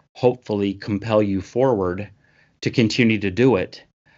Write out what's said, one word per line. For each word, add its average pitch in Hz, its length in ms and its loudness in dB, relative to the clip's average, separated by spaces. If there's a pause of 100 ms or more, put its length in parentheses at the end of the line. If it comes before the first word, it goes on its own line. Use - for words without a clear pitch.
(140)
hopefully 104 600 -2
compel 107 480 0
you 98 180 -2
forward 101 680 -2 (520)
to 113 100 -4
continue 113 480 2
to 98 120 -4
do 113 260 2
it, - 260 -6 (360)